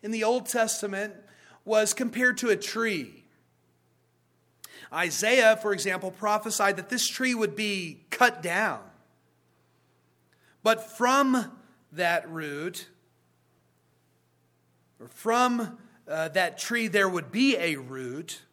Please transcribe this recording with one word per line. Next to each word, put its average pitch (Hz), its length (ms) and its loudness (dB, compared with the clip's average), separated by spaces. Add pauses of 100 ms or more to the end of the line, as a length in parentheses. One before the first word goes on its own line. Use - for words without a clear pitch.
in 214 100 -8
the 220 120 -2
Old 240 220 2
Testament 214 680 -2 (500)
was 214 280 2
compared 247 440 0
to 247 120 0
a 196 60 6
tree. 202 680 -4 (1700)
Isaiah, 220 680 4
for 208 120 0
example, 185 380 -4
prophesied 208 680 0
that 185 120 -14
this - 180 -2
tree 254 280 -2
would 220 200 -2
be 196 540 -6
cut 240 320 2
down. 170 400 -2 (1800)
But 220 340 0
from 254 540 2 (400)
that 170 380 0
root, 160 580 -8 (2000)
or 117 80 -20
from, 240 720 0 (280)
uh, 160 220 -4
that 175 280 0
tree, 233 300 -2
there 196 220 4
would 160 220 -4
be 247 260 4
a 170 200 -2
root. 131 640 -10 (120)